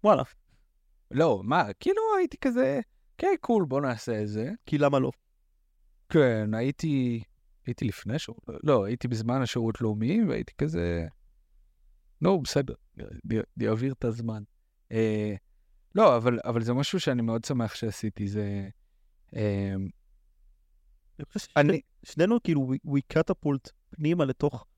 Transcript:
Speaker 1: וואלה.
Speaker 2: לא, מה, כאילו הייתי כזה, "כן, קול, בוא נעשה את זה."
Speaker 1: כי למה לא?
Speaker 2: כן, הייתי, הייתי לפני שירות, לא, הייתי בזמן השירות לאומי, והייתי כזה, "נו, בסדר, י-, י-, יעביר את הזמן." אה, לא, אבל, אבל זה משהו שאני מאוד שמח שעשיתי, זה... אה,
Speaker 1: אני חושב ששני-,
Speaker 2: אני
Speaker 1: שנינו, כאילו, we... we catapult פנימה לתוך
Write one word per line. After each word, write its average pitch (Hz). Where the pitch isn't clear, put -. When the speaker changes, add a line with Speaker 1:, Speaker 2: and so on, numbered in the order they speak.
Speaker 1:
וואלה. 180
Speaker 2:
לא, 127
מה, 120
כאילו 392
הייתי 359
כזה, 262
"כן, 381
קול, 214
בוא 135
נעשה 117
את 107
זה." 107
Speaker 1:
כי 151
למה 143
לא? 131
Speaker 2:
כן, 113
הייתי, 127
הייתי 120
לפני 113
שירות, -
לא, 123
הייתי 120
בזמן 120
השירות 117
לאומי, 113
והייתי 120
כזה, 165
"נו, 175
בסדר, 131
י-, -
י-, -
יעביר 113
את -
הזמן." 113
אה, 107
לא, 180
אבל, 117
אבל 117
זה 117
משהו 139
שאני 123
מאוד 113
שמח 120
שעשיתי, 107
זה... 101
אה, 98
Speaker 1:
אני 143
חושב -
ששני-, -
Speaker 2:
אני 147
Speaker 1:
שנינו, 208
כאילו, 139
we... 143
we 139
catapult 151
פנימה 156
לתוך 131